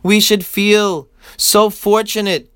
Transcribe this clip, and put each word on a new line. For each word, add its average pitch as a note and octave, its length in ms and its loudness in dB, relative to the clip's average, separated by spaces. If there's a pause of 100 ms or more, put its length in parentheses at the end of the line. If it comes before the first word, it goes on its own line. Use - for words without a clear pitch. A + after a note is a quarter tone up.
we G3+ 160 2
should G#3 260 0
feel G3+ 640 -2 (280)
so G#3 340 2
fortunate G#3 840 -2